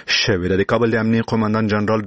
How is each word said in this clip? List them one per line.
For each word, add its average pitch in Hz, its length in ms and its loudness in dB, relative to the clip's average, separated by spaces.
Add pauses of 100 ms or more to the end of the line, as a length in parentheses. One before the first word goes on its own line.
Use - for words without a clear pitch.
شوې 90 440 -2
ده. 92 120 2
د - 100 0
کابل 117 180 2
د 113 140 0
امنیت 113 280 2
قومندان 110 400 0
جنرال 107 340 0